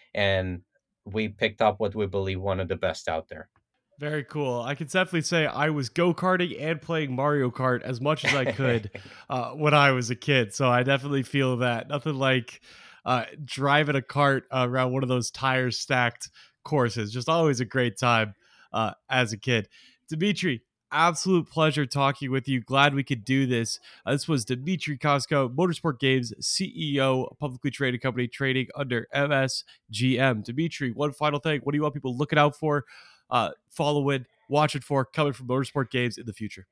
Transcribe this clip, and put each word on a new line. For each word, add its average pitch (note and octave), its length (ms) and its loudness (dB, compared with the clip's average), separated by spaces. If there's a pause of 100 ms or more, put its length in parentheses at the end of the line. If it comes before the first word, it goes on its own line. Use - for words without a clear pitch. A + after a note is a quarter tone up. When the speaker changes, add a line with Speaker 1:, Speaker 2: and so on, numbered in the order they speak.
(140)
Speaker 1:
And F#2 480 0 (420)
we G#2+ 240 -4
picked G#2 340 -2
up G#2 180 4
what G2+ 140 -2
we G#2+ 120 -2
believe F#2+ 340 -4
one F#2+ 200 -2
of F2+ 80 -4
the F#2 80 -2
best E2 320 -4
out D#2+ 200 -4
there. - 200 -14 (500)
Speaker 2:
Very D3+ 240 -6
cool. B2+ 400 -4
I C3+ 140 -6
can D#3+ 100 -8
definitely F3+ 360 0
say D#3+ 240 2
I D3 240 0
was C#3+ 180 -2
go-karting F3+ 720 0
and D#3 200 -4
playing D3+ 360 -4
Mario C#3 340 2
Kart B2+ 320 0
as B2 180 -6
much D3 240 0
as C3 80 2
I C#3 120 2
could, A#2+ 460 0 (200)
Speaker 1:
<laughs> - 200 -20
Speaker 2:
uh, B2 200 -4
when D3 240 2
I C#3+ 160 8
was B2+ 200 0
a B2 40 -2
kid. A#2+ 400 0
So C3+ 140 2
I B2 160 4
definitely C#3 400 0
feel C3 340 0
that. A#2+ 300 -2
Nothing D3 260 -4
like, C3 460 0 (440)
uh, B2 200 0 (200)
driving C#3+ 520 2
a C3+ 40 2
kart, C#3 420 2 (100)
uh, B2+ 160 2
around B2+ 240 0
one C3+ 100 0
of B2+ 60 -2
those B2 220 0
tire-stacked B2+ 1000 -2 (320)
courses. A#2 500 0
Just A#2+ 160 -6
always D#3+ 300 2
a B2 60 -2
great A#2+ 320 0
time, A2+ 380 2 (380)
uh, A2 200 -2 (160)
as B2+ 240 0
a G#2+ 60 -8
kid. A2+ 300 -2 (400)
Dimitri, D#3+ 540 -2 (280)
absolute E3+ 580 2
pleasure D#3 360 2
talking C#3 460 0
with C3 180 -2
you. C3 120 2
Glad C#3 340 4
we C#3 100 0
could A#2+ 200 -4
do C3+ 220 2
this. A#2 320 0 (280)
Uh, A#2 60 0
this C#3+ 140 -2
was C#3+ 180 0
Dimitri C#3+ 520 -4
Kosko, C#3 580 0
Motorsport E3 460 0
Games C3 400 2
C - 340 -4
E C#3+ 260 -2
O, C3 380 0
publicly C#3 320 -4
traded B2 300 -2
company B2 260 -2
trading C3 480 -2
under B2 380 -4
M C#3+ 180 0
S C3+ 340 0 (260)
G A#2+ 280 0
M. B2 240 2
Dimitri, C3+ 500 -4
one C#3+ 200 -2
final D3 280 -2
thing. D3+ 220 0
What C#3+ 100 -2
do D3 40 0
you D3 60 2
want D3+ 120 -2
people C3 220 -4
looking D3 220 2
out D3 180 4
for, D3 280 0 (460)
uh, A2 200 2 (180)
following, C#3+ 560 0 (240)
watching D3 320 2
for, C3+ 240 0
coming C#3+ 300 0
from B2+ 120 -12
Motorsport C3 440 -2
Games B2 260 -2
in A#2 80 -16
the A2+ 80 -8
future? G2 400 -12